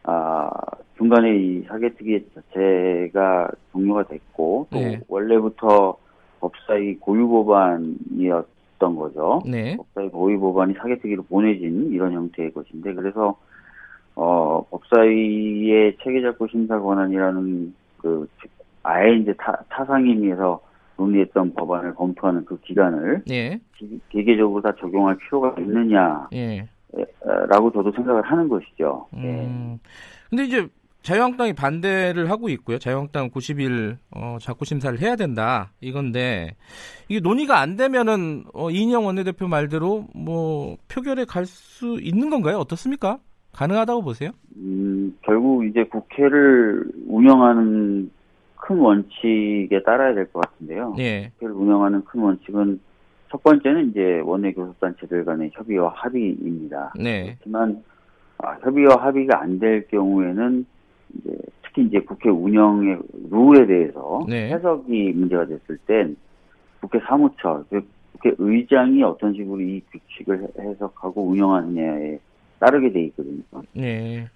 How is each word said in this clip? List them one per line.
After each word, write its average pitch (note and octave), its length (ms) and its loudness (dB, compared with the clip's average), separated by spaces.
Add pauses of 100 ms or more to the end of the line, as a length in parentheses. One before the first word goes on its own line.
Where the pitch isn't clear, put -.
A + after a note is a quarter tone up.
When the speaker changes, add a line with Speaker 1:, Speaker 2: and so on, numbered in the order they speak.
Speaker 1:
아, D#2+ 480 -2 (480)
중간에 A2+ 400 4
이 F2+ 300 -2
사개특위 A2 640 -4
자체가 F#2 1160 0 (220)
종료가 G2+ 360 0
됐고 D#2+ 640 -4
또 C3+ 80 -4
Speaker 2:
네. A2+ 280 -4
Speaker 1:
원래부터 G#2+ 880 2 (440)
법사위 G2+ 560 -4
고유 A2+ 320 0
법안이었던 F2+ 1700 0
거죠. D#2 500 -2
Speaker 2:
네. B2+ 320 -6
Speaker 1:
법사위 G2 320 -10
고유 F#2 300 0
법안이 F#2+ 340 0
사개특위로 G#2 520 -6
보내진 G2+ 680 0
이런 F2+ 220 -2
형태의 E2+ 380 -6
것인데, D#2+ 440 -12
그래서, G2+ 420 -4 (760)
어, D#2+ 560 0
법사위의 G#2+ 1300 2
체계작구 B2 480 -2
심사 A2+ 300 -2
권한이라는 F#2+ 960 -2 (220)
그 D#2+ 300 -4 (540)
아예 F#2+ 360 4
이제 G#2 200 0
타-, - 320 -6
타상임위에서 A2 920 0 (360)
논의했던 F#2+ 560 0
법안을 F2 420 -4
검토하는 F2+ 480 -2
그 - 160 -14
기간을 F#2 680 0
Speaker 2:
네. B2+ 320 -4 (200)
Speaker 1:
기-, G#3 320 -16
기계적으로 G#2 520 2
다 G#2 160 -2
적용할 F#2+ 380 0
필요가 C3 420 -4
있느냐, F#2+ 760 0
Speaker 2:
예. A2+ 340 -8 (300)
Speaker 1:
에, - 80 -4 (420)
라고 G#2+ 240 4
저도 G#2 220 0
생각을 B2 300 0
하는 D#3+ 260 0
것이죠. D#2 640 -4
Speaker 2:
음. B2+ 100 -12
Speaker 1:
예. A#2+ 680 -10 (400)
Speaker 2:
근데 C4 140 -2
이제 A#3+ 240 -2 (340)
자유한국당이 A#3+ 520 0
반대를 E3+ 760 -2
하고 A3 200 -4
있고요. B2 300 -6
자유한국당 C3+ 500 -6
구십 C#3 320 -6
일, A#2+ 360 -2 (140)
어, A#2 300 -10
작구 B2+ 240 -10
심사를 C3 340 -4
해야 A3+ 160 0
된다 A#2 640 -2
이건데, B2+ 800 -6 (500)
이게 G3+ 140 -2
논의가 A#3+ 380 2
안 D#3+ 180 -2
되면은, A3 680 -2 (100)
어, D#3 160 -6
이인영 A3 360 0
원내대표 F#3+ 420 -4
말대로 D#3+ 640 -2
뭐 D#3 640 -6 (140)
표결에 C4 340 -6
갈 F3+ 220 -6
수 - 560 -10
있는 A3+ 280 0
건가요? G#3 280 0
어떻습니까? G#3+ 600 -4 (340)
가능하다고 A3 480 0
보세요? C#3+ 300 -8 (260)
Speaker 1:
음, F#2+ 640 -4
결국 A#2+ 440 2
이제 A2 200 0
국회를 B2+ 1000 4 (240)
운영하는 A2 1040 6 (440)
큰 - 220 -2
원칙에 G#2 1080 2
따라야 B2+ 300 4
될 F#2+ 180 -2
것 E2+ 100 -4
같은데요. E2+ 580 -6
Speaker 2:
예. A2+ 360 -4
Speaker 1:
국회를 A2 200 -10
운영하는 G2+ 480 0
큰 - 180 -10
원칙은 G2+ 580 -2 (520)
첫 - 100 -10
번째는 D3 480 4
이제 F#2 340 0
원내 F#2+ 280 -2
교섭단체들 F2+ 720 -6
간의 D#2+ 300 -4
협의와 F#2+ 420 -2
합의입니다. E2+ 1040 -6
Speaker 2:
네. A2 380 -6
Speaker 1:
그렇지만, A2 440 -4 (560)
아, - 240 -10
협의와 C3+ 360 6
합의가 C3+ 440 2
안 F2+ 180 -4
될 A2 280 2
경우에는 G2 800 0 (500)
이제 - 200 -10 (280)
특히 C3 220 0
이제 G2+ 160 2
국회 - 280 -2
운영의 G2+ 680 4 (320)
룰에 C3 340 10
대해서 E2 640 0
Speaker 2:
네. A#2 240 -4
Speaker 1:
해석이 C3 640 -2
문제가 F2 340 0
됐을 D#2 300 -12 (100)
땐 G2 280 2 (640)
국회 A2 180 -2
사무처, A#2 720 0
즉 G2+ 160 -4 (240)
국회 - 260 0
의장이 B2+ 640 4
어떤 G2+ 300 0
식으로 G2 280 -6
이 F#2 200 -6 (100)
규칙을 - 520 -8
해-, G2+ 260 -12
해석하고 G2 580 -8
운영하느냐에 E2 920 -2 (400)
따르게 C3 320 4
돼 F2 140 0
있거든요. C#2+ 360 -10 (320)
Speaker 2:
네. A#2 640 -8